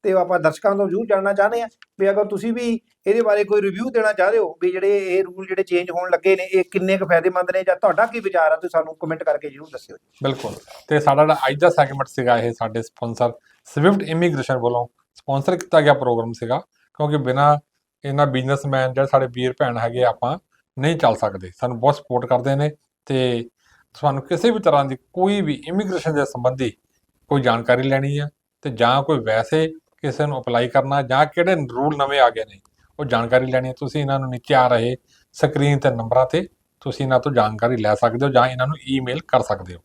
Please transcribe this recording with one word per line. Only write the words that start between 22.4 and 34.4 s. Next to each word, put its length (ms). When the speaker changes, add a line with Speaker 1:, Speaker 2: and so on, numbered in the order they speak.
Speaker 2:
ਨੇ 140
ਤੇ 420
ਤੁਹਾਨੂੰ 280
ਕਿਸੇ 280
ਵੀ 80
ਤਰ੍ਹਾਂ 260
ਦੀ 120
ਕੋਈ 280
ਵੀ 260
ਇਮੀਗ੍ਰੇਸ਼ਨ 480
ਦੇ 100
ਸੰਬੰਧੀ 460
ਕੋਈ 100
ਜਾਣਕਾਰੀ 420
ਲੈਣੀ 340
ਆ 100
ਤੇ 80
ਜਾਂ 320
ਕੋਈ 160
ਵੈਸੇ 480
ਕਿਸੇ 240
ਨੂੰ 140
ਅਪਲਾਈ 300
ਕਰਨਾ 320
ਜਾਂ 240
ਕਿਹੜੇ 300
ਰੂਲ 260
ਨਵੇਂ 220
ਆ 100
ਗਏ 160
ਨੇ 140
ਉਹ 60
ਜਾਣਕਾਰੀ 400
ਲੈਣੀ 240
ਹੈ, 40
ਤੁਸੀਂ 280
ਇਹਨਾਂ 180
ਨੂੰ 100
ਨੀਚੇ 260